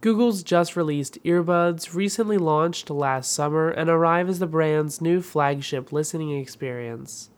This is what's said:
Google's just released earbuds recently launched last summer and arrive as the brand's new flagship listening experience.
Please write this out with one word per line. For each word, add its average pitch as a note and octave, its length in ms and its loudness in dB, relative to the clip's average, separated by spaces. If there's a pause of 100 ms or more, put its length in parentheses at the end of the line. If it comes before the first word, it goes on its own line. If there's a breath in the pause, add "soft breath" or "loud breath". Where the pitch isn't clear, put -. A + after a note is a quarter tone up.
Google's A3 400 2
just F3 340 2
released D3 480 -2
earbuds E3+ 680 2
recently G3+ 460 0
launched D#3+ 500 0
last C3+ 420 -2
summer D#3 380 0
and E3 220 0
arrive E3 360 4
as F#3 120 -2
the F#3 80 0
brand's D#3 540 0
new F3 200 2
flagship C#3+ 720 -2
listening D#3 400 -4
experience. B2+ 1080 -8